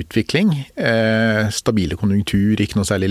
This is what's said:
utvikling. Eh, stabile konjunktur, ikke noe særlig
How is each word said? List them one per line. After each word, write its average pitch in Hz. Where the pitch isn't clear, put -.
utvikling. 156
Eh, 110
stabile 98
konjunktur, 101
ikke 101
noe 101
særlig 98